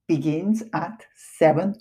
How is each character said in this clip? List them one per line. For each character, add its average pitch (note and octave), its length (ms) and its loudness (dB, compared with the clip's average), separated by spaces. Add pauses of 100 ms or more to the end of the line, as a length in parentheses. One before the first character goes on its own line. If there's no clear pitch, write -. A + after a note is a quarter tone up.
begins E3 600 0
at F3 260 -6 (420)
seven E3 420 2